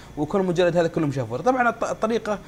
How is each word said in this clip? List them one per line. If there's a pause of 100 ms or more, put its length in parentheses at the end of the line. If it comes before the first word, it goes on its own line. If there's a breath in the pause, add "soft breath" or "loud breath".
(160 loud breath)
ويكون
المجلد
هذا
كله
مشفر.
طبعًا
الط-،
الطريقة